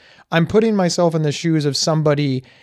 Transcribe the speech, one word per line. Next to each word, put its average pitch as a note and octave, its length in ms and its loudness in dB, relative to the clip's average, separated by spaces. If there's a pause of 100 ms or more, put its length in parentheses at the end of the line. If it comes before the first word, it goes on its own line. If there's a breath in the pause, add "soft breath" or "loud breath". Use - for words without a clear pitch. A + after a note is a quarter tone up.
(320 soft breath)
I'm E3 160 2
putting G#3+ 280 2
myself F3 400 0
in D#3+ 60 0
the D3 100 0
shoes D#3+ 320 -2
of C#3+ 140 -2
somebody D3 640 0 (200 soft breath)